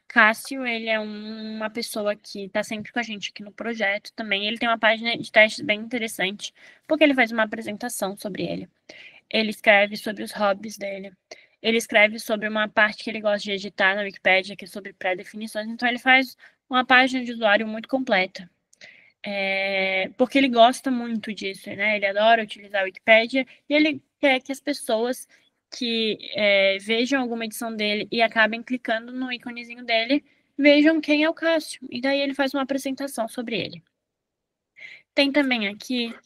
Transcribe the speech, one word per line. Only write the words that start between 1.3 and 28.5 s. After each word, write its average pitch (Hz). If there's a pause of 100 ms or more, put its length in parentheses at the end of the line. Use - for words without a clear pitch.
uma 214
pessoa 214
que 202
tá 214
sempre 214
com 247
a 240
gente 208
aqui -
no 208
projeto 208
também. 208
Ele 220
tem 247
uma 226
página 226
de -
testes 220
bem 208
interessante, 220 (320)
porque 311
ele 285
faz 240
uma 226
apresentação 214
sobre -
ele. 180 (600)
Ele 220
escreve 208
sobre 208
os 226
hobbies 208
dele. 196 (480)
Ele 226
escreve 220
sobre 214
uma 214
parte 214
que 233
ele 220
gosta 208
de 208
editar 196
na 208
Wikipédia, 190
que 202
é -
sobre 196
pré-definições. 214
Então, 233
ele 240
faz 262 (340)
uma 254
página 254
de 240
usuário 220
muito 220
completa. 190 (720)
É, 196
porque 254
ele 269
gosta 240
muito 233
disso, 196
né? 208
Ele 202
adora 214
utilizar 202
a 190
Wikipédia 226 (220)
e 285
ele 302 (180)
quer 262
que 269
as 269
pessoas 247 (480)
que, 226 (160)
é, 196
vejam 240
alguma 233
edição 226
dele 208
e 233
acabem 226